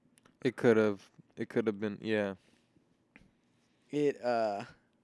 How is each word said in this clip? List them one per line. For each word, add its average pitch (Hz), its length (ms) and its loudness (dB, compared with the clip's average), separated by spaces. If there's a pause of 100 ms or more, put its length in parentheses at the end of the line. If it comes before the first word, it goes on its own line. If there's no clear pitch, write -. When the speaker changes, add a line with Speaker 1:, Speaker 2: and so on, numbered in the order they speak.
(440)
Speaker 1:
It 127 120 -2
could've, 110 540 2 (280)
it 113 120 -8
could've 107 300 -2
been, 101 220 -6
yeah. 104 340 -2 (1500)
Speaker 2:
it, 143 340 0
uh, 113 420 0 (380)